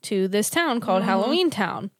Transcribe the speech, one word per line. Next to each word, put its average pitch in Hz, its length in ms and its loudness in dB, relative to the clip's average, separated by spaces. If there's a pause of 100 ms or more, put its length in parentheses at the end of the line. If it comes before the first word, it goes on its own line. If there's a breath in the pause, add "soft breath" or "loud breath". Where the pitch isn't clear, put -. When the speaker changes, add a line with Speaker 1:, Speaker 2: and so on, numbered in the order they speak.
Speaker 1:
to 196 240 0
this 208 220 0
town 311 300 0
called 190 220 0
Speaker 2:
Mm-hmm. 190 80 -2
Speaker 1:
Halloween 269 420 2
Town. 190 480 -4